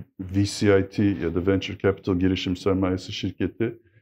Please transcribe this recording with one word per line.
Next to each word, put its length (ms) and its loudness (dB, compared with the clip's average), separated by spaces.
V 240 0
C 360 4
I 80 -2
T 160 0
ya 300 0
da 120 -2
venture 320 0
capital 380 0
girişim 400 0
sermayesi 560 -2
şirketi, 680 -4